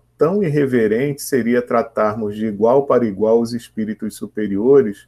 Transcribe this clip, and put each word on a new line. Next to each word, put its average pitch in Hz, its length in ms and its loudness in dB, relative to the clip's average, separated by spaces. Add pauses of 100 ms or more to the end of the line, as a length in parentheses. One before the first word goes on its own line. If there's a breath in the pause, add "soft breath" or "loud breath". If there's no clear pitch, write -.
(180)
"Tão 185 240 0
irreverente 135 800 0
seria 120 400 0
tratarmos 110 720 -2
de 107 120 -6
igual 113 400 2
para 123 200 2
igual 107 340 2
os 117 140 -4
espíritos 110 640 -8
superiores 107 920 0